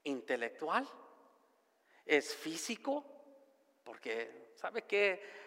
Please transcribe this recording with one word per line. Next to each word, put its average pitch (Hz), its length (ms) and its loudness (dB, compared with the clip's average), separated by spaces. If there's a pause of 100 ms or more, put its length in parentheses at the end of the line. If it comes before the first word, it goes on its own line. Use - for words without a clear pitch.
Intelectual, 139 840 2 (1160)
es 143 300 4
físico, 226 680 -2 (800)
porque, 117 760 -6
¿sabe - 260 -4
qué? 202 640 2